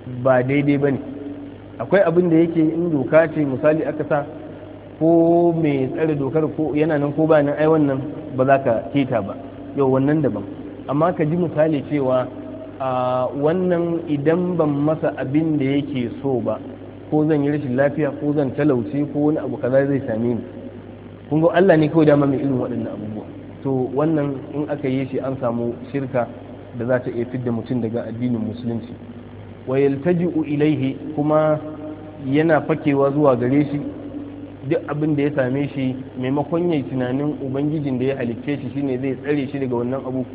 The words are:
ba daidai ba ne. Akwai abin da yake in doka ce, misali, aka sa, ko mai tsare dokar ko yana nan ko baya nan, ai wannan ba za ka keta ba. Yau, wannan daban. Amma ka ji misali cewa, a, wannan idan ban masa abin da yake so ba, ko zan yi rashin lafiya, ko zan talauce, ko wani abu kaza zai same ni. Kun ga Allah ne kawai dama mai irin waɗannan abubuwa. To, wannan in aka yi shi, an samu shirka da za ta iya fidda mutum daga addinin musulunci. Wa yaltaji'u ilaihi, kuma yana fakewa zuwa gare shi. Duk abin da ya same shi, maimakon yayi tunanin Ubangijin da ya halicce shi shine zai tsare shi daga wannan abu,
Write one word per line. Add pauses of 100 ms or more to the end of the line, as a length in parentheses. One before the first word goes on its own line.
(200)
ba
daidai
ba
ne. (760)
Akwai
abin
da
yake
in
doka
ce,
misali,
aka
sa, (720)
ko
mai
tsare
dokar
ko
yana
nan
ko
baya
nan,
ai
wannan (300)
ba
za
ka (160)
keta
ba. (380)
Yau,
wannan
daban. (440)
Amma
ka
ji
misali
cewa, (500)
a,
wannan
idan
ban
masa
abin
da
yake
so
ba, (540)
ko
zan
yi
rashin
lafiya, (100)
ko
zan
talauce,
ko
wani
abu
kaza
zai
same
ni. (840)
Kun
ga
Allah
ne
kawai
dama
mai
irin
waɗannan
abubuwa. (380)
To,
wannan (160)
in
aka
yi
shi,
an
samu (180)
shirka (460)
da
za
ta
iya
fidda
mutum
daga
addinin
musulunci. (720)
Wa
yaltaji'u
ilaihi, (200)
kuma (640)
yana
fakewa
zuwa
gare
shi. (880)
Duk
abin
da
ya
same
shi, (180)
maimakon
yayi
tunanin
Ubangijin
da
ya
halicce
shi
shine
zai
tsare
shi
daga
wannan
abu,